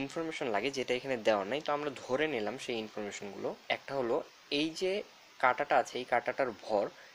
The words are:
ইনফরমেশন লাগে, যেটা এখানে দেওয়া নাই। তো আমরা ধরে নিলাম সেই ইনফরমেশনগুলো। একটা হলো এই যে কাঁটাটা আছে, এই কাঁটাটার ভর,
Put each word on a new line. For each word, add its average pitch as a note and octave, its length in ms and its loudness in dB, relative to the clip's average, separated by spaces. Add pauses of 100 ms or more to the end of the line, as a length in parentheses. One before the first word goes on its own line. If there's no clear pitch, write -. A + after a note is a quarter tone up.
ইনফরমেশন D#3 540 -4
লাগে, A2+ 220 0
যেটা B2+ 220 0
এখানে C3+ 160 -2 (120)
দেওয়া G2+ 240 6
নাই। D3 140 0
তো - 120 0
আমরা D3 120 -4 (140)
ধরে C3+ 220 2 (100)
নিলাম G#2 200 0 (100)
সেই A#2+ 200 -2
ইনফরমেশনগুলো। G2+ 640 -6 (260)
একটা - 240 -6
হলো A#2+ 160 2 (440)
এই D#3 80 2 (120)
যে F#3 120 0 (520)
কাঁটাটা C#3+ 380 4
আছে, - 200 -4
এই B2+ 120 -8
কাঁটাটার B2 360 2 (140)
ভর, G#2+ 220 2 (300)